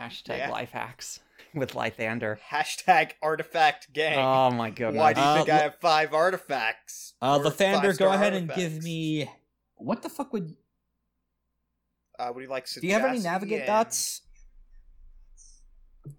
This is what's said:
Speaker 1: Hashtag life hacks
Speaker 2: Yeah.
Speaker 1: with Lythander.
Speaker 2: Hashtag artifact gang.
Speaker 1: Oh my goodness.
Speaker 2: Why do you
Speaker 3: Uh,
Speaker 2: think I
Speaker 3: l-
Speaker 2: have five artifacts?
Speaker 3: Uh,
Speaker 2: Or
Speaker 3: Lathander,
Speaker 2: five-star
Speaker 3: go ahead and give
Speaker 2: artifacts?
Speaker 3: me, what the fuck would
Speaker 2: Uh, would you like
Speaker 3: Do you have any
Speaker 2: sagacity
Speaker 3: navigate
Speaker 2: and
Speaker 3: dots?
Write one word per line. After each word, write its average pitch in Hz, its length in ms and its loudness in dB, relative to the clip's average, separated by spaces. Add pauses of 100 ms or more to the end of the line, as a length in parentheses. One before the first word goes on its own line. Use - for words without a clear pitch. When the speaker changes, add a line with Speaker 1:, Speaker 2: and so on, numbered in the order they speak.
Speaker 1:
Hashtag 120 500 -8
life 120 220 -8
hacks - 480 -14 (320)
Speaker 2:
Yeah. - 80 -8
Speaker 1:
with 127 160 -4
Lythander. 113 640 -4 (100)
Speaker 2:
Hashtag 160 640 2 (100)
artifact 156 680 0
gang. 151 260 0
Speaker 1:
Oh 131 320 4
my 117 200 -2
goodness. 113 300 -2
Speaker 2:
Why 156 120 6
do 127 80 0
you 139 60 4
Speaker 3:
Uh, 147 100 6
Speaker 2:
think 156 120 2
I 156 40 2
Speaker 3:
l- 156 80 6
Speaker 2:
have 151 180 0
five 156 340 2
artifacts? 156 1080 -2
Speaker 3:
Uh, 139 160 4
Speaker 2:
Or 143 60 2
Speaker 3:
Lathander, 165 380 2
Speaker 2:
five-star 190 260 2
Speaker 3:
go 190 40 4
ahead 196 220 2
and 175 140 -4
give 147 100 -6
Speaker 2:
artifacts? 160 260 -4
Speaker 3:
me, 156 460 -4 (460)
what - 260 -6
the 330 60 -10
fuck - 240 -10
would 170 240 -8 (1600)
Speaker 2:
Uh, 123 160 -6
would 131 80 -14
you 131 60 -14
like 131 240 -8
Speaker 3:
Do - 140 -8
you 185 60 0
have 226 120 2
any 262 140 0
Speaker 2:
sagacity 185 100 -4
Speaker 3:
navigate 190 320 -4
Speaker 2:
and 131 60 -8
Speaker 3:
dots? 220 560 -2 (2000)